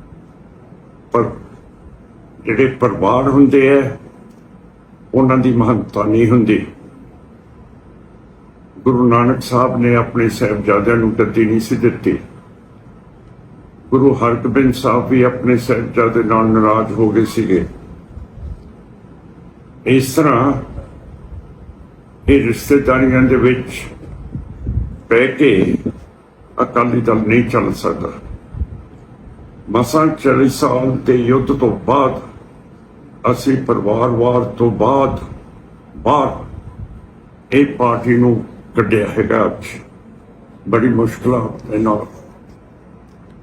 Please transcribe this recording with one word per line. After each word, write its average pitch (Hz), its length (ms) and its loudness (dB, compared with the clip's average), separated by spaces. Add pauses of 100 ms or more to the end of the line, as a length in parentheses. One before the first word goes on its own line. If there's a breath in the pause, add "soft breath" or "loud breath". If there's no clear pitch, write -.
(1120)
ਪਰ-, - 180 -2 (1160)
ਜਿਹੜੇ 113 200 2
ਪਰਿਵਾਰ 120 640 0
ਹੁੰਦੇ 135 400 4
ਹੈ, 135 300 0 (1120)
ਉਹਨਾਂ 131 240 2
ਦੀ 123 180 2
ਮਹਾਨਤਾ 110 480 0
ਨਹੀਂ 110 260 2
ਹੁੰਦੀ। 107 380 2 (2250)
ਗੁਰੂ 123 240 2
ਨਾਨਕ 120 340 2
ਸਾਹਿਬ 123 380 0
ਨੇ 120 160 2
ਆਪਣੇ 117 340 0
ਸਾਹਿਬਜ਼ਾਦਿਆਂ 104 640 0
ਨੂੰ 113 240 2
ਗੱਦੀ 110 260 2
ਨਹੀਂ 110 140 2
ਸੀ 117 160 -4
ਦਿੱਤੀ। 110 420 0 (1700)
ਗੁਰੂ 131 240 4
ਹਰਗੋਬਿੰਦ 120 600 0
ਸਾਹਿਬ 120 360 -2
ਵੀ 127 120 4
ਆਪਣੇ 123 360 2
ਸਾਹਿਬਜ਼ਾਦੇ 117 640 0
ਨਾਲ 110 220 2
ਨਾਰਾਜ਼ 110 460 2
ਹੋ 110 180 0
ਗਏ 107 160 2
ਸੀਗੇ। 95 400 0 (2250)
ਇਸ 131 300 2
ਤਰ੍ਹਾਂ 139 380 2 (1700)
ਇਹ 139 200 4
ਰਿਸ਼ਤੇਦਾਰੀਆਂ 131 760 2
ਦੇ 131 140 4
ਵਿੱਚ 127 460 0 (1300)
ਪੈ 117 180 4
ਕੇ 107 500 2 (840)
ਅਕਾਲੀ 120 400 0
ਦਲ 110 260 0
ਨਹੀਂ 117 160 4
ਚੱਲ 104 300 -2
ਸਕਦਾ। - 380 -6 (1600)
ਮਸਾਂ 123 380 0
ਚਾਲੀ 135 420 0
ਸਾਲ 127 560 -2
ਦੇ 127 100 4
ਯੁੱਧ 127 440 0
ਤੋਂ 110 260 0
ਬਾਅਦ 131 480 -2 (960)
ਅਸੀਂ 131 320 0
ਪਰਿਵਾਰਵਾਦ 117 800 0
ਤੋਂ 117 280 0
ਬਾਅਦ 123 480 0 (800)
ਬਾਹਰ - 480 -2 (1080)
ਇਹ 139 140 4
ਪਾਰਟੀ 120 520 0
ਨੂੰ 120 280 2 (300)
ਕੱਢਿਆ 113 320 0 (100)
ਹੈਗਾ 110 280 0
ਅੱਜ, - 200 -6 (1040)
ਬੜੀ 113 180 2
ਮੁਸ਼ਕਲਾਂ 117 840 -4
ਦੇ 107 60 -4
ਨਾਲ। 107 280 -2 (1400)